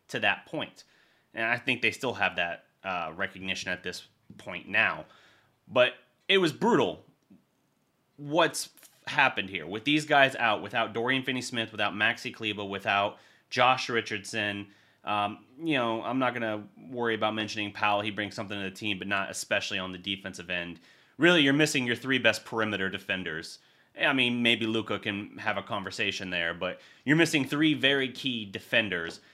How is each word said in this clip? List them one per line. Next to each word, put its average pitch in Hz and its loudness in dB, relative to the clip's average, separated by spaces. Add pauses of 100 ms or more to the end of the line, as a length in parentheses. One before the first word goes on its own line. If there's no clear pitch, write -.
to 123 -6
that 101 0
point. - -10 (480)
And 113 -4
I 120 0
think 120 -2
they 110 2
still 120 -4
have 95 2
that, 87 -4 (180)
uh, 87 -4
recognition 95 -6
at 90 -6
this 90 -10 (280)
point 92 -12
now. 92 0 (640)
But 123 4 (340)
it 196 6
was 170 4
brutal 123 2 (1120)
what's 147 0 (360)
happened 127 2
here. 90 -6
With 101 -8
these 151 2
guys 139 6
out, 107 2
without 107 -2
Dorian 123 0
Finney-Smith, 123 -2
without 104 0
Maxi 113 2
Kleber, 104 -4
without 101 0 (300)
Josh 127 4
Richardson, 104 -4 (380)
um, 104 -2 (180)
you 160 0
know, 117 0
I'm 123 -4
not 123 0
gonna 107 -4 (260)
worry 117 0
about 107 0
mentioning 107 -4
Powell. 104 2
He 110 -4
brings 101 -6
something 101 -8
to 98 -6
the 95 -8
team, 104 -4
but 95 -8
not 98 -2
especially 101 -2
on 92 -6
the 90 -10
defensive 90 -8
end. 87 -6 (360)
Really, 170 6
you're 139 6
missing 147 4
your 120 2
three 131 0
best 110 4
perimeter 107 0
defenders. 90 -6 (360)
I 156 2
mean, 123 2
maybe 117 4
Luka 110 -2
can 101 -6
have 107 -4
a 95 -4
conversation 98 -4
there, 85 -2
but 90 -6 (240)
you're 143 4
missing 160 4
three 151 0
very 135 2
key 120 -6
defenders, 92 -2 (140)